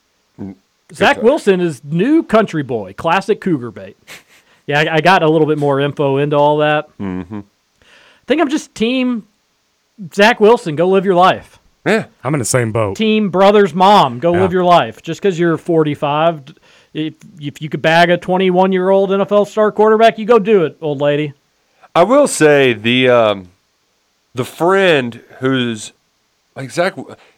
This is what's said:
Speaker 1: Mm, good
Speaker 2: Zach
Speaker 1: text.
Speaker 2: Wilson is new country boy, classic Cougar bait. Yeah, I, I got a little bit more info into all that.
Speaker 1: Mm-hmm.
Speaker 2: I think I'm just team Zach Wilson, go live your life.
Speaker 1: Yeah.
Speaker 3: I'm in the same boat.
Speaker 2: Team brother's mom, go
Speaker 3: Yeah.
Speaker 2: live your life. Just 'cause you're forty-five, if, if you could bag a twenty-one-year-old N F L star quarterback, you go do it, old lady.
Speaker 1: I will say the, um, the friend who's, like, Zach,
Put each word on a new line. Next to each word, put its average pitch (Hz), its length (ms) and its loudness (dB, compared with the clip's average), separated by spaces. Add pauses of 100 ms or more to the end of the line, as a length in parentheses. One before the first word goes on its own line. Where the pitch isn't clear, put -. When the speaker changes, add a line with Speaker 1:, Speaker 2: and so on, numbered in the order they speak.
(400)
Speaker 1:
Mm, 98 160 -14 (320)
good 165 80 -20
Speaker 2:
Zach 240 200 0
Speaker 1:
text. 202 80 -6
Speaker 2:
Wilson 208 360 2
is 165 240 -6
new 220 400 0
country 202 400 0
boy, 107 300 -8
classic 190 460 -2
Cougar 127 300 -4
bait. 98 260 -18 (720)
Yeah, 147 140 0
I, 160 160 -2
I 156 40 0
got 175 220 4
a 156 60 2
little 156 180 2
bit 151 120 -2
more 143 200 -2
info 139 380 -2
into 147 200 -2
all 147 220 2
that. 151 300 -2 (100)
Speaker 1:
Mm-hmm. 95 420 -10
Speaker 2:
I - 840 -20
think 302 140 -2
I'm 311 80 0
just - 260 -6
team 247 520 -4 (880)
Zach 220 260 2
Wilson, 208 340 2
go 170 140 0
live 190 160 2
your 196 100 2
life. 170 440 0 (280)
Speaker 1:
Yeah. 196 200 -2 (180)
Speaker 3:
I'm 139 100 -4
in 147 40 -2
the 117 60 -4
same 117 280 -2
boat. 107 240 -4
Speaker 2:
Team 214 340 0
brother's 196 440 2
mom, 185 440 2
go 170 160 0
Speaker 3:
Yeah. 175 80 0
Speaker 2:
live 180 100 0
your 180 120 0
life. 156 380 2
Just - 200 -12
'cause 185 160 -2
you're 170 200 0
forty-five, 151 960 -2 (400)
if, 156 200 -8 (260)
if 143 220 -12
you 156 60 -10
could 147 140 -8
bag 165 280 4
a 175 80 2
twenty-one-year-old 185 920 0
N 196 80 0
F 196 120 -4
L 208 120 2
star 214 260 0
quarterback, 214 480 2
you 220 60 -8
go 233 140 4
do 190 260 2
it, 139 160 -6
old 147 200 -6
lady. 147 340 -2 (600)
Speaker 1:
I 165 100 4
will 269 240 2
say 143 440 2
the, 120 380 0
um, 104 380 2 (840)
the 123 100 -4
friend 165 800 0 (180)
who's, 123 520 -4 (640)
like, 131 140 -14
Zach, 185 240 -4 (420)